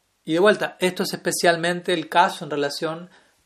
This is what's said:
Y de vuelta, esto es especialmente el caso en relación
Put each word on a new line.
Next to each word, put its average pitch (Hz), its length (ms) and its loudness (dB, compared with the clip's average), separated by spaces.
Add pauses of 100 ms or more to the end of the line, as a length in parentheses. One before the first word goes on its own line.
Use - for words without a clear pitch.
(240)
Y 160 100 -2
de 165 40 2
vuelta, 190 420 2
esto 185 220 0
es 185 120 -4
especialmente 175 800 0
el 160 160 -2
caso 180 360 2
en 147 60 -10
relación 156 600 -4 (340)